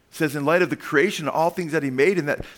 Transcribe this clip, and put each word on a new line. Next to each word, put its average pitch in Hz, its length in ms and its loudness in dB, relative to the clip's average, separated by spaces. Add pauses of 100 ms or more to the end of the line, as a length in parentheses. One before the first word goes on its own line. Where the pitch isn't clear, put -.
(100)
it - 60 -20
says, 147 200 -2
"In 143 80 -4
light 165 160 2
of 175 80 2
the 113 80 -4
creation, 170 500 0
all 160 220 0
things 175 240 -4
that 156 100 0
he 139 80 -2
made, 147 280 2
and 147 100 -2
that - 160 -4 (140)